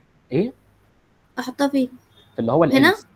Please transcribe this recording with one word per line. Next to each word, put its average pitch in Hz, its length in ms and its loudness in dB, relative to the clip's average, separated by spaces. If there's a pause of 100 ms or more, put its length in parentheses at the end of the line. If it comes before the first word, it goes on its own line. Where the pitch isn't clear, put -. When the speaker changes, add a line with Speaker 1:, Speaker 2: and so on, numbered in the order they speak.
(320)
Speaker 1:
ايه؟ 202 200 -2 (840)
Speaker 2:
أحطها 262 300 -4
فين؟ 269 200 -2 (460)
Speaker 1:
في - 40 -20
اللي 117 140 -2
هو 160 120 2
Speaker 2:
هنا؟ 254 120 2
Speaker 1:
الالس. 330 400 2